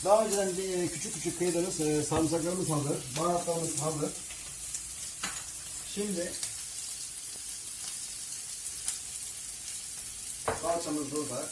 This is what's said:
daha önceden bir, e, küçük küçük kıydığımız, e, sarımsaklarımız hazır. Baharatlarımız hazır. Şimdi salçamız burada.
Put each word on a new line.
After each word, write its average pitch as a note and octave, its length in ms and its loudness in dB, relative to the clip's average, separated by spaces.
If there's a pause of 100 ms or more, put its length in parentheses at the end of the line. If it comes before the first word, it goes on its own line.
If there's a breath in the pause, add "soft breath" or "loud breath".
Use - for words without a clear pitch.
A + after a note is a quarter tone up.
daha G#3+ 200 10
önceden F#3+ 320 4
bir, F#3 260 2
e, E3 60 2
küçük - 260 -4
küçük D#3 240 -2
kıydığımız, F3 420 4
e, D3+ 240 4
sarımsaklarımız D#3+ 680 4
hazır. D3 260 4 (220)
Baharatlarımız E3 600 2
hazır. D3 320 0 (1800)
Şimdi F#3+ 380 0 (4000)
salçamız D3+ 500 0
burada. B2+ 400 -2